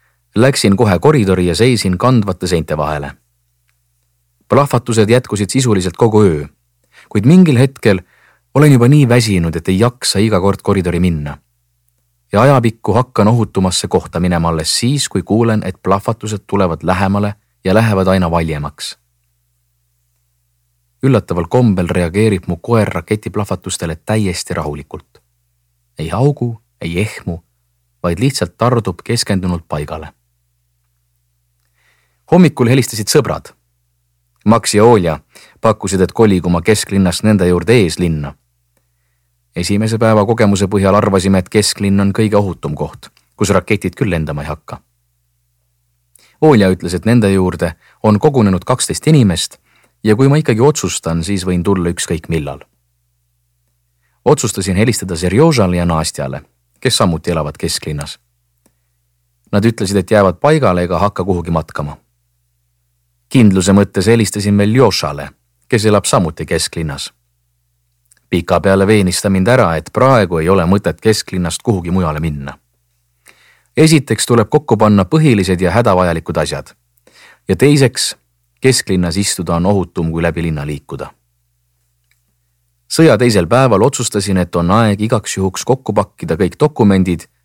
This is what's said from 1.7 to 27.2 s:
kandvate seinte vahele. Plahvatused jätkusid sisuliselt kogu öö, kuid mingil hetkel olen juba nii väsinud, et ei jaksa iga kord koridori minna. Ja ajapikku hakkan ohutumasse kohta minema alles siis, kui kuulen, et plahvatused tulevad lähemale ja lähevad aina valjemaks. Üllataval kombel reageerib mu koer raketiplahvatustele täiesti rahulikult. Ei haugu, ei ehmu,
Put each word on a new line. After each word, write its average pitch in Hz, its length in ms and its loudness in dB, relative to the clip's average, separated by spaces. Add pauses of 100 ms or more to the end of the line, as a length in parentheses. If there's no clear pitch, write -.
kandvate 101 480 0
seinte 80 300 -4
vahele. 73 320 -6 (1400)
Plahvatused 117 600 0
jätkusid 110 420 -2
sisuliselt 104 480 -2
kogu 110 240 4
öö, 76 220 0 (640)
kuid 107 180 -2
mingil 160 320 6
hetkel 120 400 0 (560)
olen 147 160 6
juba 120 160 4
nii 143 220 4
väsinud, 101 460 0
et 82 120 -8
ei 95 120 0
jaksa 110 440 0
iga 104 160 0
kord 95 240 -2
koridori 90 400 -2
minna. 76 340 -4 (920)
Ja 101 100 2
ajapikku 120 520 2
hakkan - 340 0
ohutumasse 101 600 0
kohta - 320 -2
minema 85 300 0
alles 80 300 -4
siis, 135 300 -2
kui 92 140 -4
kuulen, 110 420 0
et - 180 -10
plahvatused 98 640 -4
tulevad 90 360 -2
lähemale 98 520 -2 (300)
ja 92 80 0
lähevad 104 340 2
aina 92 240 0
valjemaks. 80 640 -6 (2000)
Üllataval 98 460 -2
kombel 98 420 0
reageerib 90 560 -2
mu 87 100 -4
koer 110 300 0
raketiplahvatustele 90 1080 -6 (100)
täiesti 104 480 -4
rahulikult. 73 680 -12 (800)
Ei 80 100 -8
haugu, 120 520 -2 (200)
ei 85 200 -4
ehmu, 90 400 -8 (640)